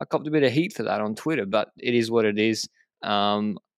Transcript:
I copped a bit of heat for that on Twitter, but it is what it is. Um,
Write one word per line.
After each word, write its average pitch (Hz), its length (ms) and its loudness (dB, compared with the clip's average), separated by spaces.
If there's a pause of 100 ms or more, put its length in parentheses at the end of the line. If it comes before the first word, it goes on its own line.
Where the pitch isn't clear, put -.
I - 40 -8
copped - 240 -4
a - 20 -4
bit 151 140 2
of 120 80 4
heat 170 220 0
for 113 100 -6
that 104 160 0
on 107 160 -4
Twitter, 131 280 -2
but 104 320 0
it - 160 -4
is 117 160 2
what 113 160 2
it 104 140 0
is. 110 300 0 (340)
Um, 104 560 0 (200)